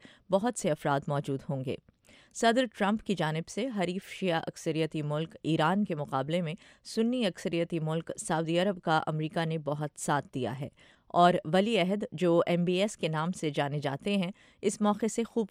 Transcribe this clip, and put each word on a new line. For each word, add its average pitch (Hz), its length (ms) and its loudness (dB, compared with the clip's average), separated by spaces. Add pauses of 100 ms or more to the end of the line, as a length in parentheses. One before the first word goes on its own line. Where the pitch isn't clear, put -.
(320)
بہت 202 280 0
سے 180 120 0
افراد 147 360 0
موجود 143 320 -2 (100)
ہوں 135 160 -4
گے۔ 123 100 -4 (580)
صدر 233 320 2 (120)
ٹرمپ 208 260 0
کی 202 120 0
جانب 156 340 -2
سے 233 180 -4
حریف 190 420 -4
شیعہ 165 380 0
اکثریتی 156 540 -2
ملک 147 420 -4
ایران 160 400 2
کے 185 120 -2
مقابلے 147 460 -2
میں 156 120 -4 (300)
سنی 233 420 0
اکثریتی 170 540 -2
ملک 160 380 -2
سعودی 165 420 0
عرب 185 220 0
کا 156 240 4
امریکہ 156 400 -2
نے 160 120 -2
بہت 151 420 -4
ساتھ 147 340 0
دیا 123 260 -4
ہے 139 80 -6 (400)
اور 175 260 6 (120)
ولی 196 320 2
عہد، 190 340 2
جو 170 340 4
ایم 175 180 2
بی 180 100 2
ایس 196 240 0
کے 170 100 -2
نام 160 240 -2
سے 165 180 -4
جانے 143 300 -2
جاتے 143 380 -2
ہیں، 180 140 -2 (300)
اس - 200 -2
موقع 208 300 2
سے 233 120 -2
خوب 220 280 -2